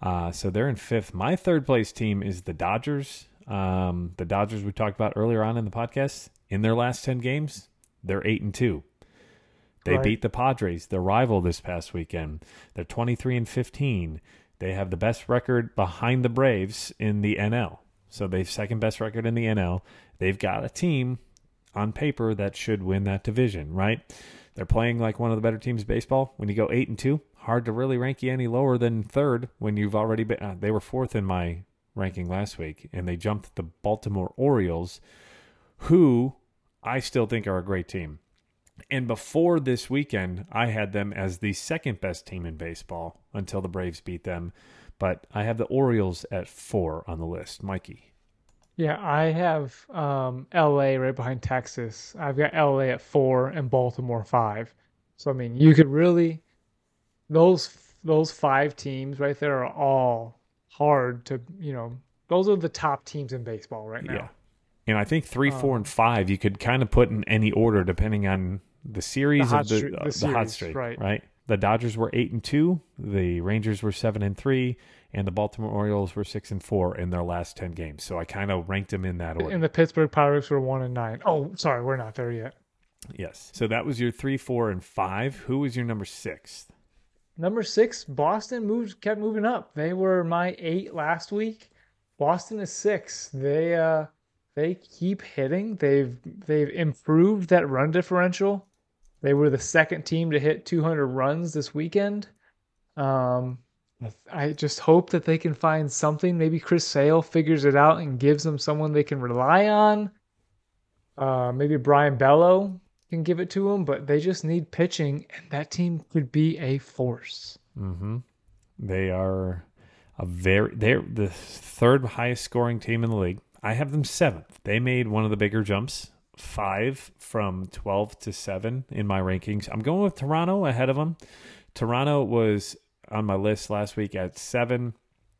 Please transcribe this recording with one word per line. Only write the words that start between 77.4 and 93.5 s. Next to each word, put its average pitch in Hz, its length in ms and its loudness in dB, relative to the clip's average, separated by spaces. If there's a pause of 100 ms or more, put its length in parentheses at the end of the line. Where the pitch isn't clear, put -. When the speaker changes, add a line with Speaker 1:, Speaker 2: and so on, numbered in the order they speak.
Speaker 1:
ten 90 160 -8
games. 80 320 -12
So 90 140 -6
I 82 60 -6
kinda 101 340 -4
ranked 95 320 -4
them 95 140 -4
in 87 140 -4
that 82 240 -6
order. - 120 -4
Speaker 2:
And 165 80 -2
the 156 60 2
Pittsburgh 160 440 2
Pirates 143 380 2
were 139 100 2
one 131 220 -2
and 123 120 -6
nine. 117 320 -6
Oh, 156 300 0
sorry, 127 260 0
we're 131 140 -2
not 110 180 -8
there 120 180 -4
yet. 117 220 -10 (600)
Speaker 1:
Yes. - 380 -12
So 117 120 -2
that 113 200 -2
was 131 140 -4
your 120 100 2
three, 135 260 -4
four, 120 340 -2
and 90 140 -4
five. 104 520 -4
Who 127 240 -4
was 135 160 -2
your 123 100 -2
number 107 180 -4
six? - 600 -14 (720)
Speaker 2:
Number 202 260 -2
six, - 420 0
Boston 202 600 -2
moved, 214 340 -4
kept 208 200 -2
moving 214 260 -2
up. - 280 -4
They 156 200 -2
were 185 300 2
my 170 340 0
eight 180 360 -4
last 160 380 -2
week. 220 380 -6 (480)
Boston 175 420 0
is 185 120 -8
six. - 600 -4
They, 147 420 0